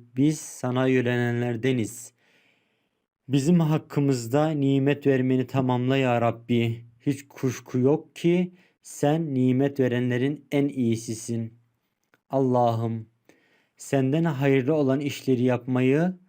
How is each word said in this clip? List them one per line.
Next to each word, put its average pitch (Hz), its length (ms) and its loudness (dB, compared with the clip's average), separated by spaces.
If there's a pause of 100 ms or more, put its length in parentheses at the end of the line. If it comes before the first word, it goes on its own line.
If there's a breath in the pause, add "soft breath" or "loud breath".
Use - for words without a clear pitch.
(160)
biz 147 240 2
sana 127 460 -4
yönelenlerdeniz. 120 1300 -2 (1160)
Bizim 143 320 2
hakkımızda 147 880 0
nimet 139 560 0
vermeni 131 400 2
tamamla 127 500 0
ya 123 240 2
Rabbi. 117 640 -2 (160)
Hiç - 280 -4
kuşku - 500 -6
yok 143 380 0
ki 180 380 0 (280 soft breath)
sen 147 520 -2
nimet 131 460 2
verenlerin 123 680 -2
en 143 180 0
iyisisin. 117 880 -4 (760)
Allah'ım, 117 760 0 (720 soft breath)
senden 139 480 0
hayırlı 139 500 2
olan 139 260 0
işleri 131 420 -2
yapmayı, 131 720 0 (140 soft breath)